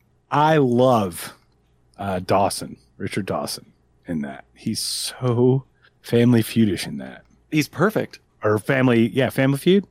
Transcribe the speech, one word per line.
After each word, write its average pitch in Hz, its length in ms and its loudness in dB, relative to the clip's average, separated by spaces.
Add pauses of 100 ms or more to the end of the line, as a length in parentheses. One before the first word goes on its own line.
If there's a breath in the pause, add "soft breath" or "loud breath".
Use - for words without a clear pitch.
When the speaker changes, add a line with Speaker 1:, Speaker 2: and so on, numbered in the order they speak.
(300)
Speaker 1:
I 151 280 2
love, 120 720 0 (680)
uh, 98 200 -6
Dawson, 95 580 -2 (220)
Richard 98 260 -6
Dawson - 480 -8 (340)
in 85 140 -6
that. - 320 -12
He's - 280 -8
so 127 840 0 (380 soft breath)
Family 117 400 4
Feudish 107 440 0
in 76 120 -10
that. 65 260 -16 (260)
Speaker 2:
He's 151 180 0
perfect. 151 520 -2 (240)
Speaker 1:
Or 107 140 2
Family, 123 560 2
yeah, 127 160 0
Family 139 260 0
Feud? 185 340 2